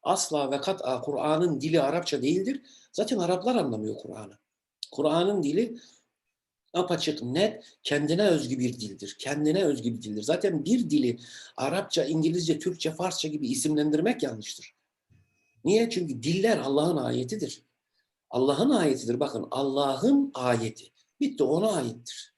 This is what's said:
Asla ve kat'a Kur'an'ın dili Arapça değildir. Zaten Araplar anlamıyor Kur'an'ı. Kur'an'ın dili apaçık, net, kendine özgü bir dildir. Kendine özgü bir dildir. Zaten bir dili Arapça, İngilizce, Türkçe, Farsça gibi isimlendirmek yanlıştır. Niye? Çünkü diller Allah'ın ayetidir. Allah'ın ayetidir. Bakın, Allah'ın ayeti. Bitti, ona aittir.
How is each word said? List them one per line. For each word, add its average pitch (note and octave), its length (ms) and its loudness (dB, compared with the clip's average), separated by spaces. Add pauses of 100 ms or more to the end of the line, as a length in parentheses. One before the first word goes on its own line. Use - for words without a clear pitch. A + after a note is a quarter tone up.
Asla D3 480 0
ve C#3 100 -2
kat'a B2+ 400 -4
Kur'an'ın D3 600 0
dili D#3 200 2
Arapça D3 400 -2
değildir. F#3+ 400 0 (300)
Zaten - 260 0
Araplar F#3 380 0
anlamıyor A2+ 400 -2
Kur'an'ı. - 420 -14 (540)
Kur'an'ın E3+ 520 2
dili D#3 340 0 (960)
apaçık, E3+ 500 -2
net, E3+ 400 0 (200)
kendine D#3 440 2
özgü C3 320 2
bir B2 200 -2
dildir. G2 400 -10
Kendine D3+ 440 0
özgü A#2+ 300 0
bir A2+ 80 -8
dildir. G#2+ 220 -8
Zaten E3 420 0
bir G#3+ 240 2
dili B2+ 300 2 (380)
Arapça, C#3+ 480 0
İngilizce, D#3+ 540 2
Türkçe, E3+ 320 -4
Farsça F3+ 360 -4
gibi D3+ 200 -4
isimlendirmek D3+ 760 0
yanlıştır. - 520 -10 (880)
Niye? A3+ 240 4
Çünkü C#3+ 340 -4
diller F#3+ 340 2
Allah'ın D3 400 2
ayetidir. B2+ 680 -4 (680)
Allah'ın C#3 400 2
ayetidir. C3 500 2
Bakın, C3 320 -2
Allah'ın C#3 840 2
ayeti. A#2 580 -2 (280)
Bitti, C#4 240 0
ona F3 280 2
aittir. A#2+ 680 -6